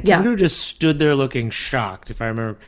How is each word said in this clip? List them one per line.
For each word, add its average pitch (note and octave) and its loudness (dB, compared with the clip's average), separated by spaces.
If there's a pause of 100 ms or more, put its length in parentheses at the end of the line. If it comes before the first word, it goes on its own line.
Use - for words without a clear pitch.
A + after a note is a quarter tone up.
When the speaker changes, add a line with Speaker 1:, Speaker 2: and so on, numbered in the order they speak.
Speaker 1:
the - 0
Speaker 2:
Yeah. F#3+ 6
Speaker 1:
kangaroo A3 2
just F3+ 2
stood D#3 0
there D3 4
looking B2+ -2
shocked, G#2 -6
if - -10
I A#2 -4
remember. A2+ -6